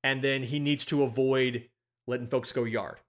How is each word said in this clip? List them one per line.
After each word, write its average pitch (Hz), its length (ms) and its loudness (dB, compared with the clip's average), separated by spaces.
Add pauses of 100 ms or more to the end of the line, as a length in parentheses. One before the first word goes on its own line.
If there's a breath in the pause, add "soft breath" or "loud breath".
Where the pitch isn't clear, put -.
And 135 200 0
then 135 200 2
he 127 140 -4
needs 143 280 0
to 143 180 2
avoid 127 680 2 (380)
letting 123 200 -4
folks 123 240 -2
go 123 120 0
yard. 110 460 -4